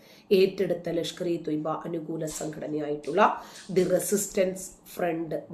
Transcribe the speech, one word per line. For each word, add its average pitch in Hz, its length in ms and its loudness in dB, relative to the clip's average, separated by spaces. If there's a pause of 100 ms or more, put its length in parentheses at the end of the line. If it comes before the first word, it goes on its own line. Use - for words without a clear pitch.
(380)
ഏറ്റെടുത്ത 185 500 2 (100)
ലഷ്കർ 165 340 -2
ഇ 170 40 2 (100)
ത്വയ്ബ 156 220 -2 (200)
അനുകൂല 160 380 -4 (120)
സംഘടനയായിട്ടുള്ള 151 840 -2 (540)
ദി 185 160 6
റെസിസ്റ്റൻസ് 185 760 2 (280)
ഫ്രണ്ട് 165 420 -2 (180)